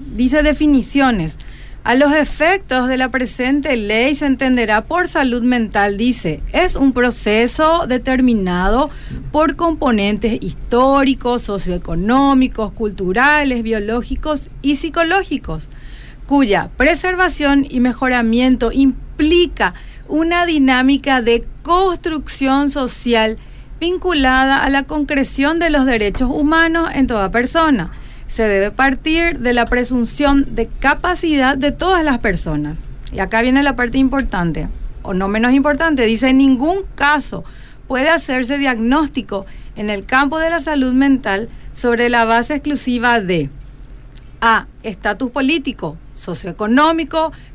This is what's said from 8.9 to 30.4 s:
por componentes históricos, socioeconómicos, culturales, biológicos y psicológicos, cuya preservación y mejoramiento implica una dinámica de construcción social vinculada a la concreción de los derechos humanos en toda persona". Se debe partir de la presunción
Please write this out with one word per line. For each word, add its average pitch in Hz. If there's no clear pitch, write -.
por 311
componentes 233
históricos, 254
socioeconómicos, 208
culturales, 233
biológicos 226
y 277
psicológicos, 330
cuya 202
preservación 302
y 254
mejoramiento 247
implica 277
una 330
dinámica 269
de 233
construcción 302
social 233
vinculada 269
a 269
la 277
concreción 294
de 330
los 277
derechos 226
humanos 330
en 269
toda 202
persona". 247
Se -
debe 202
partir 302
de 240
la 240
presunción 247